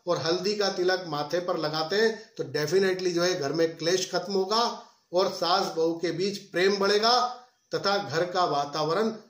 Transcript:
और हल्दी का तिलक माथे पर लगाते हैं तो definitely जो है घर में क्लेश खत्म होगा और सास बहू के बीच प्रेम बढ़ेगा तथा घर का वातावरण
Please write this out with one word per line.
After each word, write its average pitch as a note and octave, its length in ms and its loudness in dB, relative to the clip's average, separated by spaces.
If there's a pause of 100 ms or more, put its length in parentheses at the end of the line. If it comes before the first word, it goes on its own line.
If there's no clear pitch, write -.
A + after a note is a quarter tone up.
और E3+ 100 0
हल्दी F3+ 380 -2
का G3+ 140 0
तिलक F#3 380 0
माथे D3+ 320 -2
पर F3+ 180 -2
लगाते D#3+ 380 -2
हैं G#3+ 420 0
तो D#3 60 -4
definitely F3+ 640 0
जो E3+ 140 0
है F3 160 0
घर C#3+ 140 -2
में E3 240 0
क्लेश F3+ 340 -2
खत्म F#3+ 220 -4
होगा G#3 560 0 (240)
और F#3 180 2
सास F#3 440 0
बहू E3 180 2
के E3+ 180 -4
बीच F#3+ 260 -2
प्रेम F#3+ 400 2
बढ़ेगा G#3+ 580 4 (400)
तथा G3 220 0
घर E3 280 -2
का F3+ 200 0
वातावरण D#3 680 0 (160)